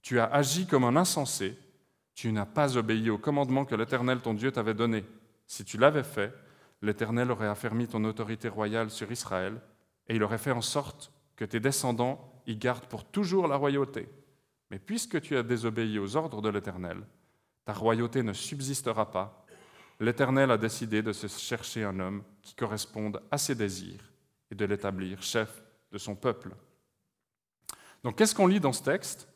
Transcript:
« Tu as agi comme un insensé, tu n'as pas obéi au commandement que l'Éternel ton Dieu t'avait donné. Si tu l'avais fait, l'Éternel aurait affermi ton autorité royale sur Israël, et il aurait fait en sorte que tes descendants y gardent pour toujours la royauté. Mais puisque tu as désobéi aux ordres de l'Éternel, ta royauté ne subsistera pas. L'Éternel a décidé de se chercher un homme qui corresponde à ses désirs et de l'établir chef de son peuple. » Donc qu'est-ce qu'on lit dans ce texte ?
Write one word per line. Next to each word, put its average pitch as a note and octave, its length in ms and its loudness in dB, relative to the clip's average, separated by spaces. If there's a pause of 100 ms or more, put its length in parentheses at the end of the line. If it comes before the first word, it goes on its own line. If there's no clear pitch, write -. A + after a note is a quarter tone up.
« - 0 -
Tu A#2+ 160 2
as A2+ 140 4
agi D3 340 4
comme C3+ 180 6
un B2 120 4
insensé, C#3+ 600 0 (560)
tu A2+ 180 -2
n'as G#2 140 0
pas C3+ 320 2
obéi A2+ 320 2
au G#2 80 0
commandement C#3 480 0
que B2 80 -2
l'Éternel B2 460 0
ton A#2 120 -2
Dieu A#2 180 0
t'avait A2+ 220 -2
donné. A2 320 0 (420)
Si - 180 -12
tu - 140 -10
l'avais C#3 260 6
fait, G#2+ 280 -2 (480)
l'Éternel A#2 520 0
aurait G#2+ 160 0
affermi A2+ 400 -2
ton G#2+ 160 0
autorité A2 440 -4
royale G#2+ 420 0
sur G#2+ 200 -8
Israël, G2+ 500 -4 (460)
et A2+ 80 -2
il G#2+ 80 4
aurait A2 160 0
fait C#3 140 0
en A#2+ 80 2
sorte - 500 -4 (240)
que A2 100 -6
tes A2+ 140 -4
descendants B2 880 0
y A#2 80 -4
gardent B2 320 -2
pour A2+ 180 -10
toujours F#3 440 2
la C#3+ 80 2
royauté. C#3 520 0 (640)
Mais G2 80 -10
puisque G3+ 440 -4
tu C#3+ 140 -2
as B2 60 4
désobéi A2+ 560 0
aux G2 160 -4
ordres C#3 280 -2
de G#2+ 80 2
l'Éternel, F#2 480 -6 (640)
ta G#2+ 80 -8
royauté A2+ 500 2
ne G#2 120 -2
subsistera C3 760 -2
pas. - 360 -6 (520)
L'Éternel C3 520 4
a A2 80 6
décidé A2 440 0
de A2 100 -2
se G#2 140 -8
chercher - 580 -6
un F#2+ 140 -4
homme G2 240 -4 (200)
qui - 120 -20
corresponde G#2+ 760 -4
à C#3+ 80 0
ses C#3 160 0
désirs F#2 580 -6 (380)
et G#2 40 -12
de G#2 120 -2
l'établir F#2+ 560 -4
chef - 400 -2 (280)
de G#2 80 -10
son G2+ 160 -8
peuple. » G#2 360 -4 (1500)
Donc A#2 120 -4
qu'est-ce A3 180 6
qu'on F#3+ 120 8
lit F#3+ 140 6
dans C3+ 140 2
ce - 80 -6
texte ? - 520 -2